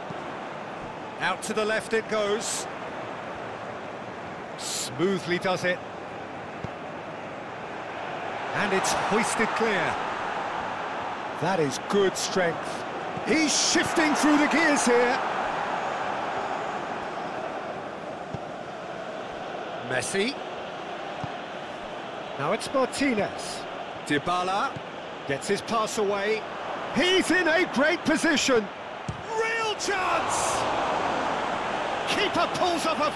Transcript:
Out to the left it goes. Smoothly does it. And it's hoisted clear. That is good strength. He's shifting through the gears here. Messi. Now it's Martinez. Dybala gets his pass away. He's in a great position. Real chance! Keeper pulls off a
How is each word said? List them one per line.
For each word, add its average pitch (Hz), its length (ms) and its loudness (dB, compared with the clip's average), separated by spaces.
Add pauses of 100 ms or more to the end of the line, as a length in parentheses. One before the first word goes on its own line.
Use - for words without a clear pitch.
(1200)
Out 180 240 0
to 220 100 -2
the 214 100 2
left 214 300 0
it 220 160 2
goes. 214 560 0 (1900)
Smoothly 175 800 0
does 185 260 0
it. 180 140 2 (2750)
And 190 200 2
it's - 180 2
hoisted 214 560 2
clear. 180 460 2 (1500)
That 190 180 2
is 139 300 2
good 190 300 4
strength. - 680 0 (420)
He's 302 260 4 (200)
shifting 311 420 4
through 294 220 8
the 285 120 6
gears 294 360 6
here. 240 340 6 (4000)
Messi. 190 460 0 (2000)
Now 147 140 0
it's - 220 -2
Martinez. 254 880 2 (440)
Dybala 180 640 2 (560)
gets 135 220 -2
his 196 140 2
pass 220 360 2
away. 208 420 2 (540)
He's 359 380 6
in 349 160 6
a 339 260 6
great 311 300 6
position. 269 600 6 (720)
Real 440 380 2
chance! - 840 2 (1500)
Keeper 349 460 2
pulls 339 320 2
off 311 140 2
a 302 160 4